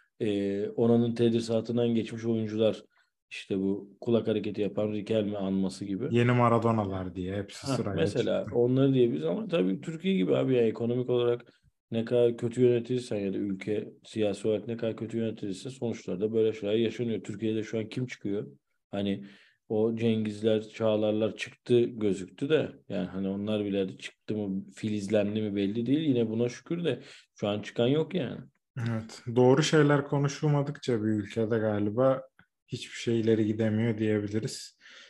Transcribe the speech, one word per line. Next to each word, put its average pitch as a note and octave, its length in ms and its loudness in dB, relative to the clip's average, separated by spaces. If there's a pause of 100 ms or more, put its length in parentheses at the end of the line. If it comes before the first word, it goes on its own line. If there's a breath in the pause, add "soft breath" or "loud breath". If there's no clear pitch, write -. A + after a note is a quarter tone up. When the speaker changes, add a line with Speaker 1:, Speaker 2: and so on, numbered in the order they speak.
(200 loud breath)
Speaker 1:
e, G2+ 500 -2
oranın A#2 440 4
tedrisatından A#2 760 0
geçmiş A2+ 360 -2
oyuncular A2 580 0 (480)
işte - 280 -4
bu G2 420 -2
kulak A2 280 2
hareketi G#2+ 320 -2
yapan G#2 320 -2
Riquelme G#2 460 -2
anması F#2+ 460 -2
gibi. G2 260 -4
Speaker 2:
Yeni A#2+ 220 4
Maradona'lar A2 800 2
diye F#2 220 -6
hepsi G2+ 300 -8
Speaker 1:
Ha, C3+ 100 -2
Speaker 2:
sırayla G2+ 240 -2
Speaker 1:
mesela G#2 420 0
Speaker 2:
çıktı. A#2+ 160 -4
Speaker 1:
onları C3 360 4
diyebiliriz C3 300 2
ama G3+ 240 -2
tabii F3+ 320 0
Türkiye E3+ 340 -2
gibi F3 220 2
abi C3 180 2
ya A#2+ 120 4
ekonomik A#2+ 440 -2
olarak A#2+ 420 0 (380 soft breath)
ne A2+ 140 -2
kadar A#2+ 320 4
kötü A#2+ 260 0
yönetilirsen A#2+ 540 2
ya G2 160 -2
da G2+ 60 -4
ülke G2+ 500 -4 (160)
siyasi G#2 440 -2
olarak G#2 200 0
ne A2+ 80 -4
kadar A2+ 200 -4
kötü A2+ 220 -6
yönetilirse A2 520 -6
sonuçlarda G#2+ 640 -4
böyle A2 200 4
şeyler G#2 220 -2
yaşanıyor. A2+ 500 0
Türkiye'de A2 380 -2
şu A2 160 -4
an G#2+ 100 -4
kim B2+ 180 -4
çıkıyor? G#2+ 400 -6 (440)
Hani G2+ 340 -2 (440 loud breath)
o A2+ 280 0
Cengizler, A2 720 0
Çağlarlar G#2+ 680 0
çıktı - 440 2
gözüktü G#2+ 680 -2
de C#3+ 240 2 (160)
yani F#2 180 -4
hani F#2+ 220 -6
onlar G#2 360 -2
bile G2 240 -2
de - 100 -12
çıktı - 380 -8
mı, G2 280 -4 (100)
filizlendi G#2 680 0
mi G2+ 140 -4
belli G#2 300 -2
değil. C#3 220 2
Yine A#2 220 2
buna A#2 180 0
şükür E3+ 360 -6
de B2+ 160 -2 (340 loud breath)
şu G#2+ 140 -4
an G#2 140 -2
çıkan A#2 240 -2
yok D#3 280 0
yani. A#2 260 -4 (500)
Speaker 2:
Evet. A2 320 -6 (140)
Doğru B2+ 260 8
şeyler D3 420 6
konuşulmadıkça C#3+ 1000 0
bir G#2+ 60 0
ülkede A2 500 0
galiba G#2+ 640 2 (460)
hiçbir - 280 -10
şey A#2 240 0
ileri A2 260 4
gidemiyor G#2+ 520 0
diyebiliriz. G#2+ 800 -2 (300 loud breath)